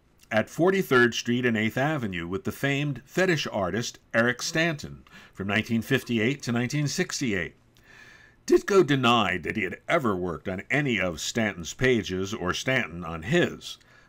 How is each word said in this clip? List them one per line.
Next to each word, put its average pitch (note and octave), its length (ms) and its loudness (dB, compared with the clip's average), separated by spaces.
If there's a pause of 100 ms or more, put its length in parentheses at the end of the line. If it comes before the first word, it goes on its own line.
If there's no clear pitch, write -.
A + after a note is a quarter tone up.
(300)
at A2 200 0
Forty-third D3+ 640 4
Street B2 320 0
and A2+ 100 2
Eighth A2 220 0
Avenue A#2 480 -2
with F#2+ 180 -4
the G#2 80 -4
famed C#3 520 -2
fetish F3+ 480 0
artist G2+ 460 -4 (140)
Eric A#2+ 300 2
Stanton D3 600 -4 (280)
from F#2+ 140 -8
nineteen A2 360 0
fifty-eight A#2+ 600 0
to B2 100 -4
nineteen B2 360 -2
sixty-eight. C#3+ 640 -4 (920)
Ditko G3 400 6
denied A#2 560 4
that F2+ 140 -4
he G#2 60 0
had - 260 -4
ever C3 280 2
worked F2+ 320 -4
on F#2 220 -6
any C3 280 0
of F2 220 -2
Stanton's F2+ 540 -4
pages G2+ 600 0
or F2 180 -2
Stanton F2 520 -2
on E2 180 -8
his, G#2+ 560 -2 (300)